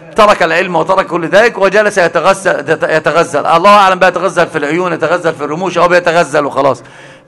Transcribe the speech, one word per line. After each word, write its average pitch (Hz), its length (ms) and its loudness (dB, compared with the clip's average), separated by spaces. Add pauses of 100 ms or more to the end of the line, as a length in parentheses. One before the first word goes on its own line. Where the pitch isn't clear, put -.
(160)
ترك 208 260 4
العلم 175 340 -2
وترك 180 300 0
كل 160 220 -6
ذلك 196 300 2
وجلس 196 400 0
يتغزل، 170 720 -2
يت-، 151 120 0
يتغزل. 151 640 0
الله 180 300 4
أعلم 190 220 4
بقى 185 100 4
يتغزل 175 380 -2
في 160 120 -8
العيون، 165 340 -4
يتغزل 165 420 -2
في 139 100 -8
الرموش، 170 340 -4
أو 170 100 2
بيتغزل 165 560 0
وخلاص. 135 380 -2 (460)